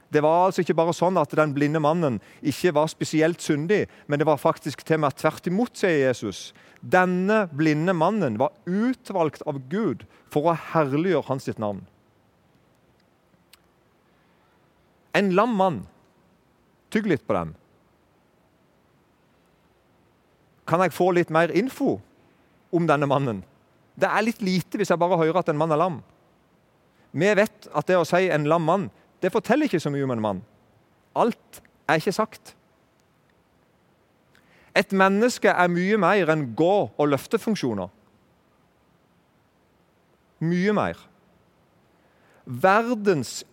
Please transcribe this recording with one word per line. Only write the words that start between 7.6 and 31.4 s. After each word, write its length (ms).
mannen 400
var 160
utvalgt 800
av 100
Gud 320
for 220
å 60
herliggjøre 580
hans 160
sitt 140
navn. 200
En 200
lam 200
mann. 260
Tygg 160
litt 160
på 120
den. 160
Kan 140
jeg 100
få 220
litt 180
mer 220
info 420
om 160
denne 200
mannen? 320
Det 140
er 160
litt 200
lite 340
hvis 140
jeg 80
bare 200
hører 200
at 120
en 60
mann 140
er 80
lam. 200
Vi 240
vet 320
at 200
det 100
å 80
si 260
en 160
lam 160
mann, 240
det 100
forteller 380
ikke 100
så 140
mye 100
om 120
en 80
mann. 180
Alt 460